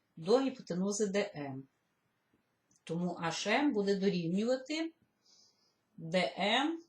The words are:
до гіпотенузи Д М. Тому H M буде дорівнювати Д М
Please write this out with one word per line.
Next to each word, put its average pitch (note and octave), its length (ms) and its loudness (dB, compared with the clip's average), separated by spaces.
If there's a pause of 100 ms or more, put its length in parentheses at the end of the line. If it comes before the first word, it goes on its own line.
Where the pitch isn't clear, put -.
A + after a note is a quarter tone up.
(160)
до F#3+ 240 4
гіпотенузи G3+ 640 -2
Д G3 280 0
М. C#3 280 -8 (1200)
Тому F3 380 -4
H E3 260 -2
M C4+ 240 4
буде G3+ 220 2
дорівнювати G#3 1000 0 (1040)
Д E3 420 -2
М B3+ 500 0